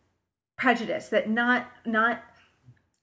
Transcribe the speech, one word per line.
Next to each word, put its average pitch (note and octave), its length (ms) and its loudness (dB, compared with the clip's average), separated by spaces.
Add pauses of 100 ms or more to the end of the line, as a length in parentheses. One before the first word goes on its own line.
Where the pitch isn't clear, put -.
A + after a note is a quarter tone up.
(580)
prejudice, A#3 500 0
that G#3+ 220 0
not, A#3+ 400 0 (160)
not A3+ 360 0 (800)